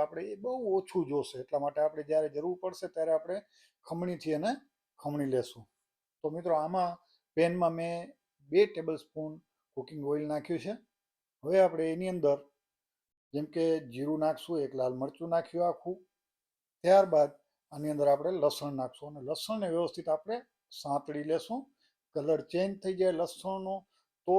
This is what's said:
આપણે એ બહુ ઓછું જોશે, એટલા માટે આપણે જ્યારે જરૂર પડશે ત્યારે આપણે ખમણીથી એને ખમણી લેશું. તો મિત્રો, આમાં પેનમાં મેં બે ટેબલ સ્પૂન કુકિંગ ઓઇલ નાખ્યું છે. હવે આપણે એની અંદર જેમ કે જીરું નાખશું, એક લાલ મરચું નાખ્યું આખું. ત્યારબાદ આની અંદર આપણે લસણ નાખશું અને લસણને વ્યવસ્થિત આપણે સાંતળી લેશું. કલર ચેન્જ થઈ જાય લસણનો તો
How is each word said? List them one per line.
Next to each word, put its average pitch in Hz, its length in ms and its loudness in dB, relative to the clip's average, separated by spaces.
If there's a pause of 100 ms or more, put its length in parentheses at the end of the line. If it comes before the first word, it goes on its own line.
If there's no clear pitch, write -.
આપણે 160 200 -4 (100)
એ 202 100 -10
બહુ 254 160 -4 (160)
ઓછું 185 380 0
જોશે, 135 300 -2
એટલા 143 220 -2
માટે 143 160 -2
આપણે 151 300 0
જ્યારે 156 260 2
જરૂર 180 220 -2
પડશે 185 360 -6
ત્યારે 160 200 0
આપણે 165 220 -2 (500)
ખમણીથી 170 520 -2
એને 208 140 0 (480)
ખમણી 147 340 -2
લેશું. 120 300 -2 (560)
તો 156 60 -4 (100)
મિત્રો, 170 220 0
આમાં 175 400 -2 (380)
પેનમાં 170 420 4
મેં 170 340 -6 (380)
બે 180 160 6
ટેબલ 160 300 -4
સ્પૂન 156 360 -10 (440)
કુકિંગ 143 340 -10
ઓઇલ 151 200 0
નાખ્યું 151 340 -4
છે. 202 100 -6 (680)
હવે 175 160 2
આપણે 165 240 4 (100)
એની 185 200 -4
અંદર 143 240 4 (960)
જેમ 151 200 -4
કે 165 100 0 (280)
જીરું 147 320 -2
નાખશું, 156 400 0
એક 131 140 -6
લાલ 127 220 0
મરચું 139 340 -6
નાખ્યું 170 340 0
આખું. 180 280 -4 (880)
ત્યારબાદ 170 480 6 (400)
આની 151 220 -4
અંદર 143 140 2
આપણે 147 240 4 (100)
લસણ 147 380 0
નાખશું 127 300 -8
અને 147 180 -16
લસણને 202 460 -4
વ્યવસ્થિત 170 340 -2
આપણે 190 280 -2 (440)
સાંતળી 147 520 -4
લેશું. 214 280 -2 (540)
કલર 151 260 0 (120)
ચેન્જ 190 200 0 (100)
થઈ 190 180 -4
જાય 180 200 2
લસણનો 190 540 -6 (520)
તો 185 120 4